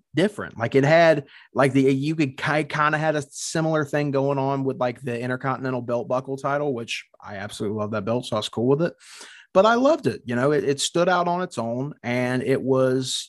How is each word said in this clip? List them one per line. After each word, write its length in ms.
different. 420
Like, 200
it 80
had, 400
like, 200
the, 200
you 220
could 220
ki-, 260
kinda 340
had 200
a 120
similar 560
thing 280
going 260
on 240
with, 160
like, 220
the 200
Intercontinental 640
belt 240
buckle 300
title, 380
which 300
I 180
absolutely 380
love 140
that 140
belt, 220
so 100
I 20
was 100
cool 200
with 140
it. 120
But 140
I 80
loved 320
it. 180
You 120
know, 160
it, 100
it 180
stood 280
out 180
on 160
its 160
own, 360
and 360
it 220
was, 680